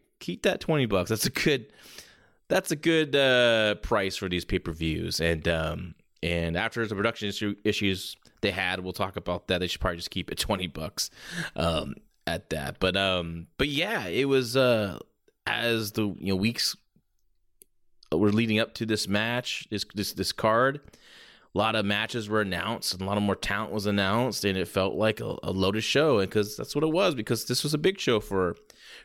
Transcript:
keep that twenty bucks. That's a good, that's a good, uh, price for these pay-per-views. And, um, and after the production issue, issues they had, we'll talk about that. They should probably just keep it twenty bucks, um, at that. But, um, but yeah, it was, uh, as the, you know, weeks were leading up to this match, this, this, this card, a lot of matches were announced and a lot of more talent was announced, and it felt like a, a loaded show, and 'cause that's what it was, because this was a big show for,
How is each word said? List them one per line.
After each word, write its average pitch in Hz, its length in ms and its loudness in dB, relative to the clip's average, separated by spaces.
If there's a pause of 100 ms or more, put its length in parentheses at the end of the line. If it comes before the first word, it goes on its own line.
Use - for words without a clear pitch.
(180)
keep - 240 -8
that - 180 0
twenty 147 260 2
bucks. 95 220 2
That's - 180 0
a 151 40 -2
good, 139 420 0 (760)
that's 185 220 0
a 160 60 0
good, 156 400 2
uh, 120 600 6
price 98 400 0
for 95 120 -4
these 87 160 0
pay-per-views. 82 760 -2
And, 82 280 0
um, 82 460 -2 (280)
and 85 340 0
after 113 300 -2
the 104 80 -6
production 104 340 -2
issue, 104 360 -2
issues 98 520 0 (260)
they 101 80 2
had, 92 300 -2
we'll 92 120 -6
talk 95 240 -4
about - 320 -4
that. 90 100 2
They 90 80 0
should - 140 -6
probably 90 160 0
just - 140 -10
keep 92 200 -6
it - 80 -4
twenty 92 280 -2
bucks, - 440 -6 (460)
um, 78 380 0 (320)
at - 240 -6
that. 71 280 -6
But, 92 180 0
um, 87 600 -2
but 147 120 -2
yeah, 156 380 -2
it 107 200 0
was, 131 300 2
uh, 113 420 4 (480)
as 113 460 0
the, 110 100 0
you 98 320 0
know, - 20 2
weeks 110 400 0 (1400)
were 98 180 4
leading 110 300 2
up - 140 -2
to 117 120 -4
this 107 220 0
match, 113 640 -2
this, 104 140 -4 (100)
this, 101 180 -4
this 92 180 -4
card, 123 500 2 (720)
a 92 60 -2
lot 107 160 2
of 107 100 2
matches 104 440 -2
were 107 140 2
announced 95 500 -4
and 92 100 -8
a - 20 -2
lot 101 120 0
of 104 80 2
more 101 100 2
talent 101 380 -4
was 101 140 -4
announced, 104 580 2
and 98 120 2
it 92 120 0
felt 95 260 0
like 107 240 2
a, 110 240 -6
a - 80 -4
loaded 95 320 2
show, 139 380 4
and 95 100 0
'cause 101 260 0
that's 117 200 -8
what 147 80 2
it 160 80 2
was, 175 240 2
because 113 300 -2
this - 180 0
was 151 100 0
a 151 40 2
big 185 200 2
show 113 220 2
for, 92 340 0 (500)